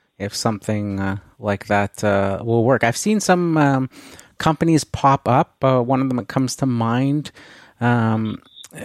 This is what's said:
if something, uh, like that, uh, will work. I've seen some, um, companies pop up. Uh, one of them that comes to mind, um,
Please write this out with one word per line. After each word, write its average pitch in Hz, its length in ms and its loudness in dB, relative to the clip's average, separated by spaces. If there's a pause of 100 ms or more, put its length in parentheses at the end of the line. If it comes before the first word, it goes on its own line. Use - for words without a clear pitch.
(200)
if 101 160 -8
something, 104 640 -4
uh, 98 180 -4 (220)
like 101 280 -4
that, 101 360 -2
uh, 98 400 0
will 113 220 2
work. 127 180 2
I've 117 140 0
seen 208 240 0
some, 175 360 2
um, 135 320 2 (500)
companies 160 440 2
pop - 440 0
up. 131 360 2
Uh, 131 180 4
one 131 200 0
of 135 80 -2
them 127 80 -2
that 117 100 -6
comes 131 300 -2
to 139 80 -2
mind, 127 640 0 (480)
um, 113 600 0 (440)